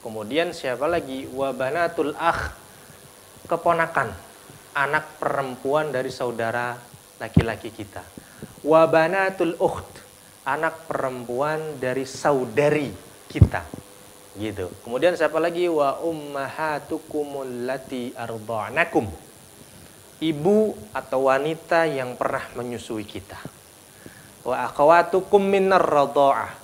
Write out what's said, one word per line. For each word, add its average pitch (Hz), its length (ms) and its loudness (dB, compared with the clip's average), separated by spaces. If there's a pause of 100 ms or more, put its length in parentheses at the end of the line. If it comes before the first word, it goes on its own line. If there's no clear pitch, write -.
Kemudian 120 480 -4
siapa 131 320 -4
lagi? 143 480 -2
Wa 131 240 -4
banatul 151 640 -2
akh, 151 320 0 (960)
keponakan, 165 640 0 (640)
anak 147 400 -2
perempuan 135 800 -2
dari 127 160 -2
saudara 120 640 -4 (480)
laki-laki 113 480 0
kita. 98 320 -14 (640)
Wa 160 160 8
banatul 170 800 2
ukht, 92 240 0 (560)
anak 156 480 -2
perempuan 135 880 -4
dari 127 240 -2
saudari 139 880 2 (400)
kita. 107 320 4 (720)
Gitu. 98 320 -6 (160)
Kemudian 139 320 2
siapa 156 240 0
lagi? 170 320 0
Wa 143 320 0
ummahatukumul 143 1600 -6
lati 127 480 -6
arda'nakum. 117 960 -2 (1120)
Ibu 160 400 2 (320)
atau 131 400 2
wanita 160 560 2
yang 131 320 -4
pernah 131 240 -2 (160)
menyusui 113 480 -8
kita. 92 320 -14 (1040)
Wa 123 240 -4
akhwatukum 170 720 6
minar 196 400 4
radha'ah 139 720 4 (120)